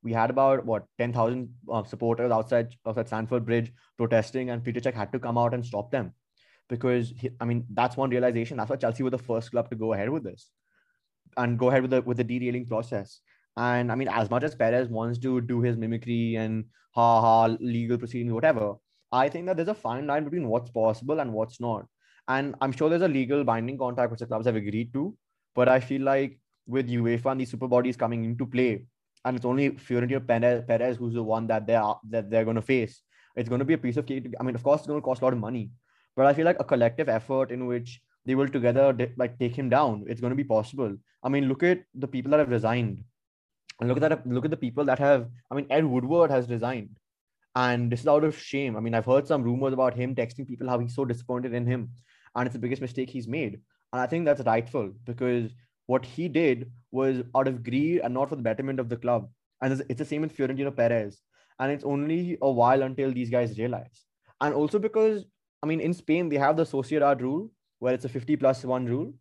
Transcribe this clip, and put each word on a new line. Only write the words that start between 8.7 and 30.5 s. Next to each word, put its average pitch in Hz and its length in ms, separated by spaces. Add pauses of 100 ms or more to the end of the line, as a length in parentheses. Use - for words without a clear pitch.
Chelsea 120 260
were 127 80
the 123 80
first 113 320
club 120 220
to 120 40
go 110 180
ahead 104 160
with 151 140
this 95 280 (840)
and 120 220
go 127 120
ahead 131 120
with 127 100
the, 127 120
with 120 140
the 123 60
derailing 120 440
process. 113 540 (360)
And, 120 340
I 110 40
mean, 131 120
as 104 220
much 123 140
as 151 100
Perez 127 340
wants 117 320
to 127 220
do 120 200
his 120 160
mimicry 117 580
and 110 300 (280)
ha 117 280
ha, 113 380
legal 120 380
proceedings, 120 360
whatever, 113 420 (360)
I 131 180
think 170 180
that 185 100
there's 165 100
a 214 80
fine 123 300
line 147 180
between 151 240
what's 120 220
possible 117 500
and 127 140
what's 110 260
not. 117 280 (400)
And 135 320
I'm 135 120
sure 151 180
there's 170 140
a 190 40
legal 139 360
binding 120 340
contract 123 320
which 117 120
the 120 40
clubs 113 220
have 117 80
agreed 110 380
to, 156 220 (380)
but 123 160
I 131 100
feel 135 220
like 139 380 (260)
with 123 240
uefa 120 420
and 131 80
these 123 120
super 127 160
bodies 123 280
coming 117 300
into 120 220
play, 120 400 (360)
and 127 140
it's 120 80
only 135 320
Florentino 123 420
Perez, 120 480